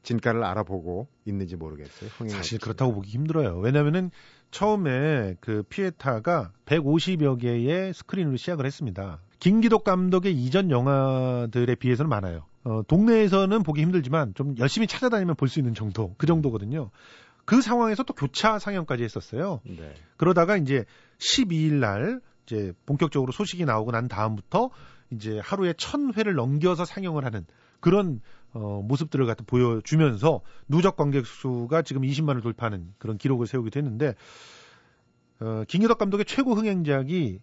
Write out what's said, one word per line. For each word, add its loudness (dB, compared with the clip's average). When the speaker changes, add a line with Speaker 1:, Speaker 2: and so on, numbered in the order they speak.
Speaker 1:
진가를 0
알아보고 -4
있는지 -4
모르겠어요. -14
흥행이 -8
Speaker 2:
사실 -6
Speaker 1:
없습니다. -8
Speaker 2:
그렇다고 0
보기 -8
힘들어요. -2
왜냐면은 0
처음에 0
그 -4
피에타가 -2
백오십여 2
개의 -2
스크린으로 -4
시작을 -4
했습니다. -6
김기덕 6
감독의 2
이전 2
영화들에 2
비해서는 0
많아요. -4
어, -2
동네에서는 4
보기 0
힘들지만 0
좀 -4
열심히 2
찾아다니면 0
볼 0
수 -2
있는 0
정도, -4
그 0
정도거든요. 0
그 6
상황에서 0
또 -6
교차 0
상영까지 -4
했었어요. -6
Speaker 1:
네. -14
Speaker 2:
그러다가 4
이제 0
십이 0
일 4
날 -2
이제 -4
본격적으로 0
소식이 -4
나오고 0
난 -2
다음부터 -2
이제 -6
하루에 -2
천 -2
회를 0
넘겨서 0
상영을 -6
하는 -6
그런, 2
어, -6
모습들을 0
갖다 -2
보여주면서 2
누적 4
관객 2
수가 -2
지금 -4
이십만을 0
돌파하는 -4
그런 -6
기록을 0
세우기도 -4
했는데, -2
어, -6
김기덕 4
감독의 0
최고 0
흥행작이 0